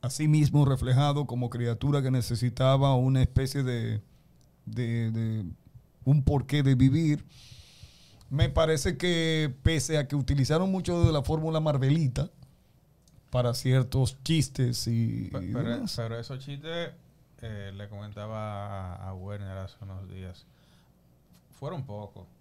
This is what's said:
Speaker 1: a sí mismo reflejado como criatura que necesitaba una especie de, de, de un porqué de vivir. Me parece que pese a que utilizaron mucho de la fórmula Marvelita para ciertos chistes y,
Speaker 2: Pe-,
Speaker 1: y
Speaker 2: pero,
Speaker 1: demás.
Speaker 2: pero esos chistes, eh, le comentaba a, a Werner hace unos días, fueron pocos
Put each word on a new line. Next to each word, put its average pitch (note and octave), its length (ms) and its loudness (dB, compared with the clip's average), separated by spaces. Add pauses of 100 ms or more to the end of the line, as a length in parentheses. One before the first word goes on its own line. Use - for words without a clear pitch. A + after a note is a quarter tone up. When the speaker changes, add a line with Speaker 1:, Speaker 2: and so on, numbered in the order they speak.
Speaker 1:
a B2+ 80 -4
sí D#3 160 0
mismo D3 380 6
reflejado C3+ 600 2
como B2 240 -4
criatura A#2+ 540 0
que C3 80 0
necesitaba C3 840 2
una B2+ 280 4
especie C3+ 400 0
de, A2+ 380 -4 (680)
de, A#2 420 -2
de A2 360 -4 (580)
un C#3+ 180 4
porqué C#3+ 400 0
de C3+ 140 4
vivir. D3 500 4 (1040)
Me C#3 200 2
parece D#3+ 480 2
que D#3+ 540 2 (120)
pese D#3+ 340 2
a C#3 100 0
que D3 80 -4
utilizaron D3 560 2
mucho F3 340 0
de E3 60 8
la C#3+ 120 2
fórmula D#3+ 360 0
Marvelita C#3+ 680 2 (1000)
para A#2+ 240 0
ciertos C3 680 2
chistes C3+ 640 0
y, A#2 440 0
Speaker 2:
Pe-, - 140 -6
Speaker 1:
y - 80 -6
Speaker 2:
pero, - 180 -2
Speaker 1:
demás. A#3+ 240 -6
Speaker 2:
pero A#2 240 -6
esos C3 200 -12
chistes, D3 520 -10 (500)
eh, G#2 340 -10
le G2+ 140 -12
comentaba G2+ 1040 -10
a, F#2+ 140 -12
a F#2+ 40 -10
Werner F#2+ 440 -10
hace F#2+ 240 -12
unos F#2+ 280 -14
días, F#2 360 -16 (1120)
fueron D3 260 -10
pocos G#2 380 -14 (180)